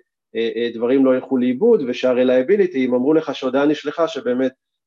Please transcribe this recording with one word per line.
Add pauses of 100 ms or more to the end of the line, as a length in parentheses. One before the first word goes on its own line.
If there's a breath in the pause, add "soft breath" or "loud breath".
(360)
אה,
אה,
דברים
לא
ילכו
לאיבוד,
ושה-reliability,
אם
אמרו
לך
שהודעה
נשלחה,
שבאמת, (340)